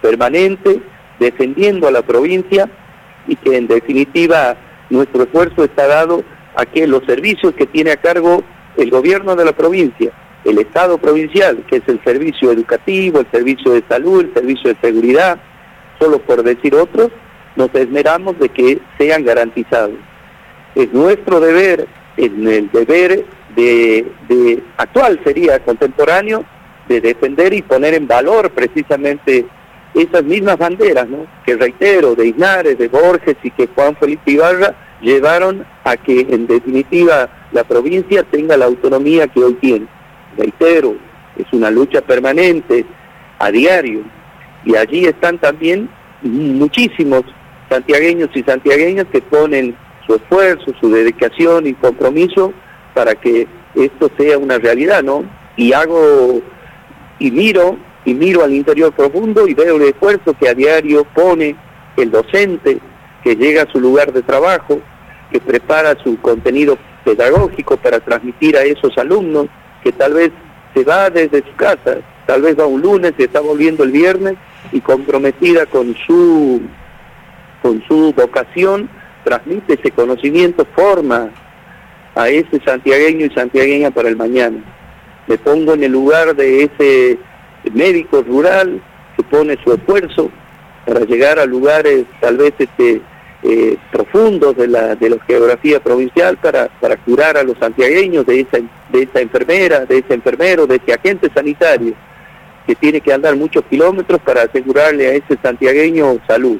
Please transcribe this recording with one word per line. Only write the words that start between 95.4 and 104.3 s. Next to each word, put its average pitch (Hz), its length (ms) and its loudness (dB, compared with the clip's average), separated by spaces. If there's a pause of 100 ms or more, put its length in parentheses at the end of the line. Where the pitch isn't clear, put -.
provincial 131 560 0
para, 131 320 -2 (120)
para 117 160 -2
curar 147 400 0
a 143 60 0
los 127 160 -4
santiagueños 143 640 0
de 127 160 2
esa, 131 180 -4 (320)
de 127 120 0
esa 131 180 -2
enfermera, 143 640 0
de 131 140 0
ese 131 160 -2
enfermero, 160 520 0
de 127 100 2
ese - 160 -2
agente 180 420 -2
sanitario 143 600 0 (720)
que 120 100 0
tiene 151 240 0
que 143 120 0
andar 143 240 0
muchos 151 320 -2
kilómetros 175 520 0
para 123 220 0